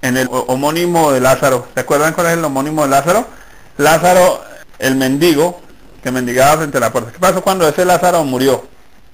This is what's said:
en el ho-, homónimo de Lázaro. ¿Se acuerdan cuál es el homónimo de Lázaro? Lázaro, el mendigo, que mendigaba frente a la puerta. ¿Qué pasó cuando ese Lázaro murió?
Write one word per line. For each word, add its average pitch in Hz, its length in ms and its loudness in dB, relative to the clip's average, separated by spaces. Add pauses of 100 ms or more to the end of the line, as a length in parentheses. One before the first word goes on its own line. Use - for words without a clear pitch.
en 127 160 -2
el 127 120 0
ho-, 123 200 -4
homónimo 156 640 0
de 127 80 2
Lázaro. 131 540 0
¿Se 127 60 -4
acuerdan 151 340 0
cuál 170 140 -2
es 165 40 0
el 170 140 -2
homónimo 147 380 -4
de 135 40 -2
Lázaro? 160 380 0 (500)
Lázaro, 165 640 2 (380)
el 131 180 -2
mendigo, 147 640 0 (420)
que 131 80 -6
mendigaba 127 460 2
frente 147 220 -4
a - 20 0
la 113 100 0
puerta. 117 220 -6
¿Qué - 60 -20
pasó 185 240 0
cuando 190 260 0
ese 180 160 0
Lázaro 175 400 2
murió? 131 420 0 (480)